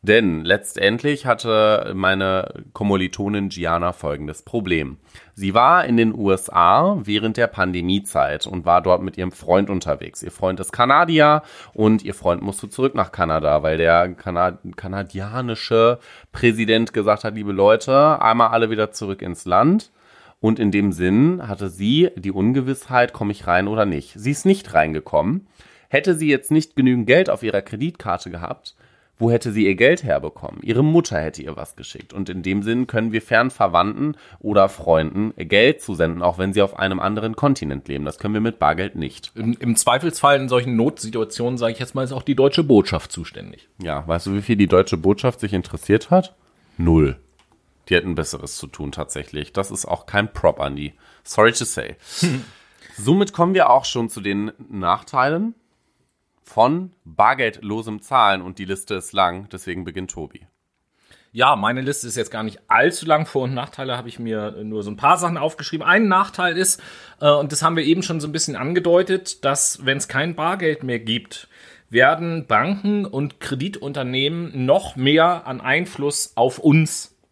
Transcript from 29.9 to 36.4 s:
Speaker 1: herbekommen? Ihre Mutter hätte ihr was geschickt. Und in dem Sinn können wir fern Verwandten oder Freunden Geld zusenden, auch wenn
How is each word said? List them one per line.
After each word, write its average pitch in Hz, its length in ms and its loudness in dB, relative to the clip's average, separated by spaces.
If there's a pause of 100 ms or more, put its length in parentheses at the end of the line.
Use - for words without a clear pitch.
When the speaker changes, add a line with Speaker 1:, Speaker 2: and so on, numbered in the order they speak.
Speaker 1:
herbekommen? 76 600 -6
Ihre 117 200 2
Mutter 156 340 2
hätte 78 260 -6
ihr 76 120 -12
was - 220 -16
geschickt. - 340 -20
Und 98 160 -8
in 92 160 -10
dem 98 180 -2
Sinn 117 260 -2
können 113 260 -2
wir 110 80 -2
fern 123 300 2
Verwandten 101 640 0 (220)
oder 101 280 4
Freunden 85 720 0
Geld 104 440 2
zusenden, 85 400 -2
auch 87 180 0
wenn 95 120 0